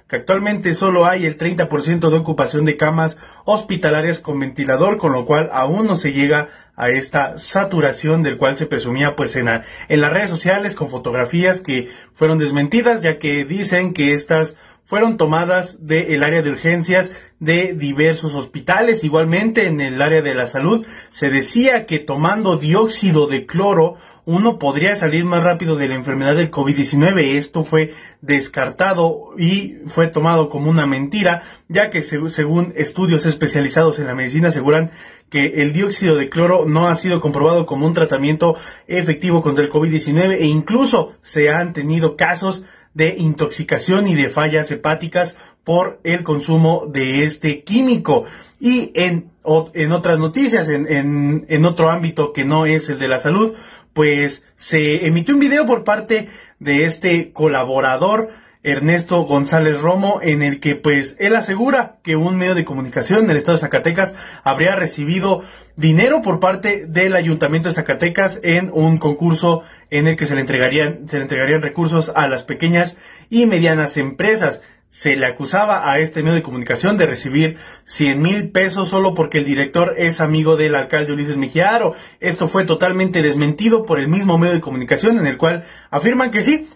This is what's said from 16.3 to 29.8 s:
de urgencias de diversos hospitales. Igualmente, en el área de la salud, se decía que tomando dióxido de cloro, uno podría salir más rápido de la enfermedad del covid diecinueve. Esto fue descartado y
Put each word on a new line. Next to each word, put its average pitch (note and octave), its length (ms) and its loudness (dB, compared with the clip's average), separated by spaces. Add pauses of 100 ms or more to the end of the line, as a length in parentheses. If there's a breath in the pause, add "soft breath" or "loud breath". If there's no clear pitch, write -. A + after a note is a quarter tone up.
de D3 100 -2
urgencias F3 640 0 (260 loud breath)
de F3 340 0
diversos D3+ 640 -2
hospitales. F3 680 -2
Igualmente, F3+ 640 2
en D#3 120 -2
el C3+ 220 -4
área D#3 200 2
de C#3 140 -4
la B2 120 -2
salud, F#3+ 380 0 (260 loud breath)
se - 180 -4
decía A#3 560 0
que D#3 140 -4
tomando F3 580 0
dióxido E3 720 2
de C3+ 180 -4
cloro, E3+ 500 0 (300 loud breath)
uno G#3 340 0
podría D3+ 360 0
salir E3+ 280 0
más F3 200 0
rápido E3+ 320 0
de C#3 120 -2
la C3 80 -4
enfermedad C3+ 400 -2
del E3 140 0
covid C#3 260 0
diecinueve. C#3+ 640 2
Esto D3+ 260 -4
fue D#3 300 0 (280 loud breath)
descartado D3 1160 -2
y F#3+ 400 0 (100)